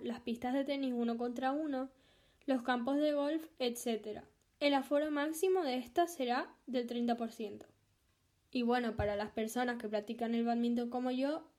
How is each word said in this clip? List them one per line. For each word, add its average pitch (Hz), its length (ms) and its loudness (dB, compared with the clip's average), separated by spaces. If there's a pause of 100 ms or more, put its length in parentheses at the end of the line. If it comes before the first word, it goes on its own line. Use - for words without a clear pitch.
las 240 160 -4
pistas 247 340 -2
de 277 100 2
tenis 277 320 0
uno 233 200 0
contra 247 340 -2
uno, 277 400 -2 (560)
los 254 160 2
campos 247 360 0
de 302 140 4
golf, 294 320 0 (140)
etcétera. 233 640 -4 (360)
El 285 140 6
aforo 285 360 2
máximo 320 520 2
de 254 160 0
estas 339 360 0
será 254 380 0 (140)
del 247 200 -2
treinta 240 300 0
por 226 160 -6
ciento. 214 340 -10 (840)
Y 247 120 0
bueno, 233 340 2
para 208 180 0
las 214 160 -4
personas 240 460 -2
que 233 120 -8
practican 226 460 -2
el 233 100 2
bádminton 240 440 2
como 247 220 -2
yo, 277 340 0 (140)